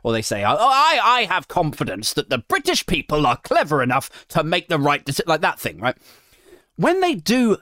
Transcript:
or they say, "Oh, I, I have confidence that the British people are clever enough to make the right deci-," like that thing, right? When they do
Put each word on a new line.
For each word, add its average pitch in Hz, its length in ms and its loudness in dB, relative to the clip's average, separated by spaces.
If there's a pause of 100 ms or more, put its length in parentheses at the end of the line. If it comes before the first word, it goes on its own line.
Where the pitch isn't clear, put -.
or 117 80 0
they 110 100 -2
say, 104 220 -4
"Oh, 123 140 2
I, 269 460 4
I 233 220 2
have 175 220 -2
confidence 139 640 -4
that - 160 -4
the 127 100 -2
British 359 460 -2
people 151 400 -2
are 117 120 2
clever 151 440 0
enough 127 280 -2 (200)
to 160 140 0
make 170 240 -2
the 160 120 0
right 143 260 0
deci-," - 220 -4
like 156 140 0
that 185 180 0
thing, 80 200 -8
right? 123 160 -2 (800)
When 330 240 2
they 359 160 2
do 233 460 2